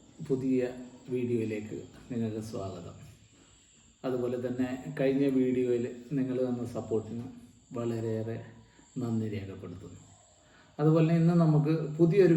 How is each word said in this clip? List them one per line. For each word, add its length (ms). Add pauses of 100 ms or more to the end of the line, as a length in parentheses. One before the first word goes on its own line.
(280)
പുതിയ 420 (440)
വീഡിയോയിലേക്ക് 640 (340)
നിങ്ങൾക്ക് 380
സ്വാഗതം. 460 (1120)
അതുപോലെ 380
തന്നെ 220 (320)
കഴിഞ്ഞ 260 (120)
വീഡിയോയിൽ 480 (320)
നിങ്ങൾ 280
തന്ന 180 (100)
സപ്പോർട്ടിന് 520 (520)
വളരെയേറെ 580 (680)
നന്ദി 320
രേഖപ്പെടുത്തുന്നു. 680 (800)
അതുപോലെ 240
തന്നെ 160
ഇന്ന് 220
നമുക്ക് 320 (240)
പുതിയൊരു 380